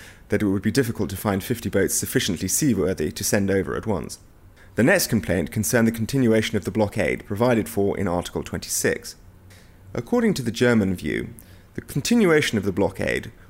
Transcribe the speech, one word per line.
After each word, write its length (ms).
that 140
it 60
would 140
be 100
difficult 400
to 60
find 240
fifty 280
boats 240
sufficiently 560
seaworthy 640
to 120
send 260
over 260
at 120
once. 320
The 80
next 240
complaint 440
concerned 360
the 40
continuation 640
of 80
the 60
blockade 560
provided 420
for 280
in 100
Article 360
twenty-six. 720
According 420
to 60
the 100
German 440
view, 380
the 60
continuation 760
of 60
the 80
blockade 600